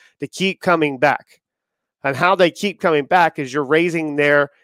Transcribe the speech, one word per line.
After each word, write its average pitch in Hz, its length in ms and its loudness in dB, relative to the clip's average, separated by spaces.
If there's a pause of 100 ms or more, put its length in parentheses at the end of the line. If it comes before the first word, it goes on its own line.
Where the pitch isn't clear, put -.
(200)
to 139 80 -10
keep 190 320 -4
coming 156 380 0
back. - 440 -2 (640)
And 139 120 -4
how 180 200 2
they 175 160 4
keep - 280 -6
coming 151 260 0
back 165 340 2
is 131 140 -8
you're 147 100 -2
raising 156 520 -2
their 147 340 2 (140)